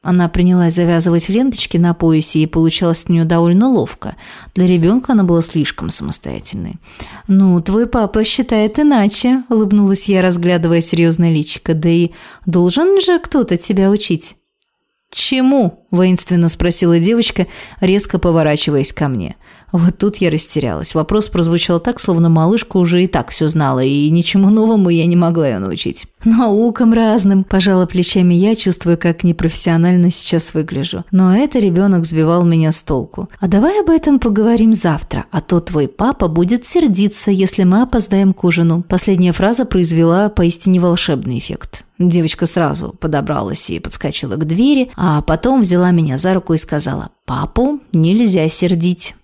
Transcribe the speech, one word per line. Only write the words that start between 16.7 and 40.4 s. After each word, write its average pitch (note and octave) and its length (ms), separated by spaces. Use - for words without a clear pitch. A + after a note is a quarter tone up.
девочка, G#3+ 460
резко F#3+ 380
поворачиваясь D3+ 760
ко D3 160
мне. A2 280
Вот F3 260
тут G#3 200
я F3 120
растерялась. C#3 640
Вопрос G3+ 340
прозвучал E3+ 520
так, A#3+ 180
словно E3+ 300
малышка E3 480
уже F3 260
и F#3 40
так B2+ 240
все D#3 180
знала, C#3 340
и C#3+ 280
ничему F#3+ 400
новому G#3+ 400
я E3 160
не F3 100
могла E3+ 320
ее A2 100
научить. - 480
"Наукам A3+ 680
разным", G#3+ 520
пожала F#3 420
плечами F3+ 480
я, G3 200
чувствуя, E3+ 420
как E3 280
непрофессионально E3+ 840
сейчас - 440
выгляжу. E3 560
Но F#3 240
это C4+ 240
ребенок F#3 460
сбивал D#3+ 400
меня D#3+ 260
с - 120
толку. - 460
"А F#3+ 80
давай C#4+ 320
об E4+ 100
этом D#4+ 280
поговорим A3 540
завтра, E3+ 580
а E3 100
то F3 200
твой D#3+ 280
папа G#3+ 400
будет F3+ 380
сердиться, G#3 640
если F#3+ 340
мы F#3 180
опоздаем G3 500
к - 120
ужину". E3+ 440
Последняя F3+ 440
фраза A#3 320
произвела E3+ 640
поистине F#3 500